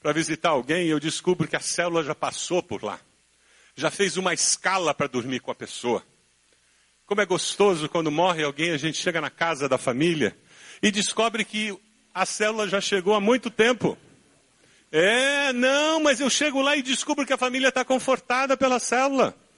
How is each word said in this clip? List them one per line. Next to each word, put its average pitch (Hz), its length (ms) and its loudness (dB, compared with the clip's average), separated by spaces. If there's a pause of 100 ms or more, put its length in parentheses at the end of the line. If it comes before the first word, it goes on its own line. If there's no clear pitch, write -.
para 151 100 0
visitar 156 380 -2
alguém 156 400 0
e - 20 2
eu 151 80 2
descubro 160 480 -2
que - 80 -4
a 147 60 -4
célula 170 420 -2
já 147 100 -4
passou - 480 -4
por - 220 -8
lá. 98 160 -6 (760)
Já 151 120 -2
fez 180 280 -2
uma 180 180 -2
escala 180 580 0
para 143 140 -2
dormir 127 320 -4
com - 140 -10
a - 20 -10
pessoa. 113 500 -4 (1000)
Como 208 140 0
é 202 40 2
gostoso 175 640 2
quando 160 220 -2
morre 165 320 2
alguém, 147 300 -2
a 151 40 0
gente 147 220 -4
chega 165 220 -2
na 143 100 -6
casa 147 380 -2
da 131 100 2
família 135 580 0 (460)
e 208 80 4
descobre 214 540 -2
que 214 280 -6 (400)
a 185 140 0
célula 214 420 0
já 190 120 0
chegou 190 340 0
há 208 60 4
muito 233 280 2
tempo. 214 480 2 (960)
É, 254 600 2
não, 285 480 2
mas 285 180 4
eu 269 100 0
chego 277 320 0
lá 285 160 2
e 277 60 -2
descubro 269 420 -2
que - 80 -2
a 254 60 2
família 254 320 0
tá 262 140 0
confortada 262 720 0
pela 254 240 2
célula. 262 580 0 (200)